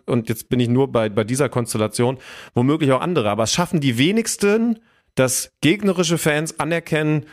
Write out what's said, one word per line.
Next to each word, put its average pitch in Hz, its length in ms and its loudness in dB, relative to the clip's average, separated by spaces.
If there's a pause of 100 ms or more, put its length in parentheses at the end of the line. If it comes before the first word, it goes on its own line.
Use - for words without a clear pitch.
und 117 240 -2
jetzt - 220 -6
bin 127 100 2
ich 120 80 2
nur 127 240 2
bei, 113 160 2
bei 104 160 -2
dieser 131 240 -2
Konstellation, 117 720 -2 (360)
womöglich 135 380 2
auch 131 80 2
andere. 143 300 0
Aber 107 140 0
es - 100 -2
schaffen 175 260 0
die 135 160 0
wenigsten, 220 840 0 (340)
dass - 360 0 (120)
gegnerische 175 560 0
Fans 156 420 -2
anerkennen, 151 720 0